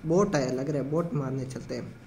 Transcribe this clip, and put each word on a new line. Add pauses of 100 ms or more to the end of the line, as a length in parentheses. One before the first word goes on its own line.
बोट
आया
लग
रहा
है,
बोट
मारने
चलते
हैं (120)